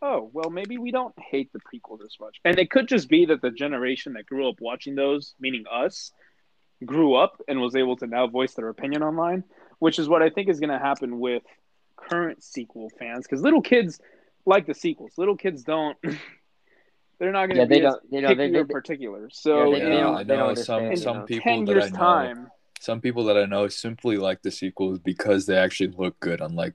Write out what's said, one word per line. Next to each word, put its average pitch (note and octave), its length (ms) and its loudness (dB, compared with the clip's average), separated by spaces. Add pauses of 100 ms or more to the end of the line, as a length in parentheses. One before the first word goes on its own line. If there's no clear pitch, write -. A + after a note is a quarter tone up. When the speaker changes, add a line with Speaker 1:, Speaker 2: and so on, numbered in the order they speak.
Speaker 1:
"Oh, F#3+ 300 -2
well, D#3+ 180 -6
maybe G3+ 280 -8
we A#3+ 120 -8
don't B3 280 -4
hate - 340 -6
the - 80 -14
prequels A2 440 -20
as - 160 -20
much." - 240 -18
And F3 140 4
it F3+ 120 2
could C4 180 4
just E3 200 2
be E3 180 8
that D#3 140 2
the B2+ 100 0
generation B2+ 640 -4
that G#2+ 120 -14
grew C3+ 220 -2
up G#2 120 -4
watching B2 340 -8
those, C#3+ 460 -2
meaning C3 300 -6
us, B2+ 420 -4 (720)
grew C#3 300 4
up E3 340 2
and C3+ 120 -2
was B2 160 -2
able B2+ 200 2
to B2 100 -10
now A#2+ 200 0
voice B2+ 280 -2
their A2+ 140 -8
opinion D3 340 -6
online, E3+ 420 -2 (340)
which D#3+ 200 2
is D3+ 100 -2
what D#3+ 140 6
I D#3+ 80 6
think G3 180 -2
is E3 120 2
gonna D3 180 -2
happen C3+ 400 -4
with A#2+ 240 -2 (540)
current E3+ 460 -6
sequel A2+ 460 -14 (100)
fans, A#2+ 280 -12
'cause C#3 160 -4
little D4 180 6
kids G#3+ 400 2 (460)
like F#3+ 200 6
the D3+ 80 -4
sequels. - 440 -6
Little F#3+ 180 0
kids D3 280 -6
don't, D#3 380 -4
<laughs> - 1160 -14
they're F#3 140 -2
not F#3+ 140 0
gonna F#3 140 2
Speaker 2:
Yeah, B2 60 6
Speaker 1:
be C#3 140 6
Speaker 2:
they C#3+ 60 4
Speaker 1:
as C3+ 80 4
Speaker 2:
don't, - 160 -14
they C#3 100 -2
don't, C3+ 160 4
Speaker 1:
picky C#3 160 0
Speaker 2:
they, D#3+ 60 4
Speaker 1:
or D3+ 60 2
Speaker 2:
they, C#3 80 -6
Speaker 1:
particular. B2+ 500 -8
Speaker 2:
yeah, G#2+ 100 -16
Speaker 1:
So D3 400 4
Speaker 2:
they, C#3+ 80 2
they D#3+ 80 0
Speaker 3:
Yeah, D3+ 120 4
Speaker 2:
don't, D3+ 160 2
Speaker 3:
I G2+ 60 -6
Speaker 2:
they C3+ 140 0
don't C3 120 2
Speaker 3:
know A#2+ 60 0
some, A#2 280 -2
Speaker 2:
understand, C#3+ 180 -2
Speaker 3:
some - 160 -4
Speaker 2:
you - 40 -8
know. - 60 -12
Speaker 3:
people F3+ 160 -4
Speaker 1:
ten A3+ 220 0
Speaker 3:
that G3+ 80 0
Speaker 1:
years' G3+ 140 6
Speaker 3:
I - 20 -8
know, F#3+ 80 -8
Speaker 1:
time. C3+ 540 0 (300)
Speaker 3:
some A#2 200 -6
people A#2+ 240 -2
that G#2 120 4
I G2+ 100 6
know G2+ 200 0
simply A2+ 500 -4
like F#2+ 260 -2
the G2 100 -6
sequels F#2+ 480 -4
because F#2+ 460 0
they F#2+ 100 2
actually F#2 320 2
look F#2 320 -6
good, E2+ 200 -4
unlike E2 340 -4